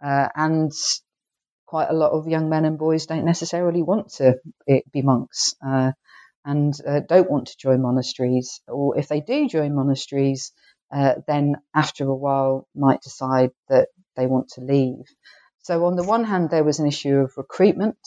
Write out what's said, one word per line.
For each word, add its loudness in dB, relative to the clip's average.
uh, 0
and 0
quite -4
a 0
lot 2
of -2
young 0
men 2
and 0
boys 0
don't -4
necessarily 0
want -2
to, 2
eh, 4
be -4
monks, 0
uh, 0
and, 0
uh, 0
don't 4
want -2
to -20
join 2
monasteries, -2
or -2
if -4
they -2
do -2
join -2
monasteries, -2
uh, 2
then 0
after -2
a -2
while -2
might 2
decide 0
that 4
they -2
want 0
to -18
leave. 0
So -2
on 0
the -2
one 2
hand, 0
there 2
was 2
an 0
issue 0
of 0
recruitment, 0